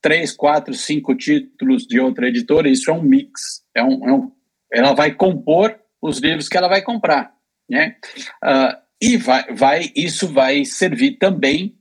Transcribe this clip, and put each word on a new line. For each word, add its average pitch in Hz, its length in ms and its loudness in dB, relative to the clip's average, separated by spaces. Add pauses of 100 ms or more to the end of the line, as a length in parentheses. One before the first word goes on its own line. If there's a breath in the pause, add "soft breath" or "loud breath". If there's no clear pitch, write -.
três, 156 300 0
quatro, 147 420 0
cinco 143 400 -2
títulos 131 720 -2
de 120 140 0
outra 131 280 0
editora. 139 400 2
Isso 131 220 2
é - 20 0
um 165 100 -2
mix. - 600 0 (120)
É - 80 0
um, 131 260 0
é 131 40 4
um, - 200 0 (400)
ela 123 200 2
vai 147 200 2
compor 185 680 0 (240)
os 151 160 -6
livros 151 300 -2
que - 80 -4
ela 180 120 2
vai 196 140 0
comprar, 170 500 -2 (380)
né? - 260 -2 (460 loud breath)
Ah, 135 360 0 (220)
e 233 160 2
vai, 127 280 0 (100)
vai, 143 420 0
isso 170 320 -4
vai 135 380 2
servir 139 460 0
também 170 680 -2